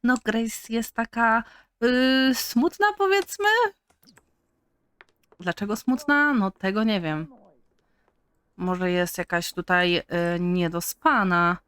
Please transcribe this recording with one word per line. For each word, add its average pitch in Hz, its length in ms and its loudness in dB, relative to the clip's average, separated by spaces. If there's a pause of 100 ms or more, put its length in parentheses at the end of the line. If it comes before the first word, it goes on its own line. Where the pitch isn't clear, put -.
No, 247 120 2 (100)
Grace 226 480 -4
jest 226 220 -4
taka, 226 500 0 (400)
y, 262 500 2
smutna, 330 520 -2 (120)
powiedzmy. 392 500 0 (1900)
Dlaczego 202 360 -4
smutna? 285 580 2
No, 196 160 2
tego 202 340 -2
nie 214 160 2
wiem. 156 260 -4 (1300)
Może 180 340 -2
jest 180 280 0
jakaś 170 340 -4
tutaj, 180 440 0
y, - 60 -2 (380)
niedospana. 175 1160 0 (120)